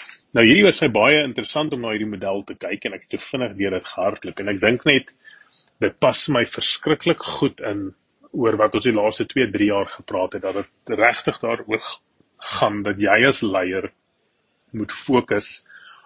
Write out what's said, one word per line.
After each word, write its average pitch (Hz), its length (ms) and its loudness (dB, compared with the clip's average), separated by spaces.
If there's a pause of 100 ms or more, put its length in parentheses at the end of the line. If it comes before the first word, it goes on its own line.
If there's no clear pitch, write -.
(320)
Nou, 120 120 6
hierdie 175 200 8
was 180 160 4
my 156 80 2
baie 131 360 4
interessant 143 480 -4
om 127 80 -6
na 117 100 -6
hierdie 107 180 -4
model 98 360 -4
te 98 100 -14
kyk, 98 300 -8
en 98 100 -6
ek - 140 -16
het - 120 -8
so - 100 -14
vinnig 120 260 -4
deur 98 140 0
dit 90 140 -4
gehardloop, 95 560 -6
en 98 80 -4
ek 98 120 -4
dink 117 240 2
net, 135 300 2 (680)
dit - 200 0
pas 127 280 2
my 123 160 2
verskriklik - 760 -2
goed - 400 -4
in 101 340 -6 (380)
oor 113 240 0
wat 107 180 2
ons 110 100 -2
die 120 120 2
laaste 107 320 0
twee, 120 240 0
drie 104 160 2
jaar 101 240 0
gepraat 92 400 -4
het, 95 100 -8
dat 95 120 -4
het - 460 -6
regtig 120 400 2
daaroor 113 420 -4 (560)
gaan 104 440 -2
dat 101 160 -2
jy 104 300 4
as - 140 0
leier 95 480 -2 (840)
moet 107 200 -6
fokus - 720 -2 (420)